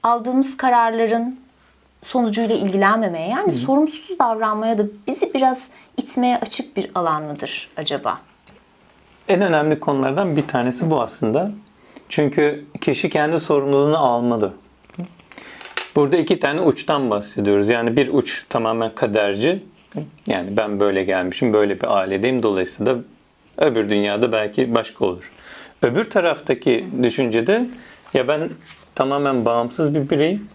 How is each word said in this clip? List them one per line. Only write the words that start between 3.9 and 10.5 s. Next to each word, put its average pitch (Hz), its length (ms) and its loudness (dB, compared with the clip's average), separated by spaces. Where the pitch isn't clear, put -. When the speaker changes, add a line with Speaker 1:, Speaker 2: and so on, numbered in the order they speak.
Speaker 1:
davranmaya 220 580 0
da 208 60 2
bizi - 260 -4
biraz 262 380 0
itmeye 247 400 0
açık - 400 -6
bir 190 180 -6
alan 160 280 -2
mıdır 143 540 -10
acaba? 143 400 -4
Speaker 2:
En 190 140 2
önemli 156 380 2
konulardan 143 580 0
bir 147 100 0
tanesi 127 440 0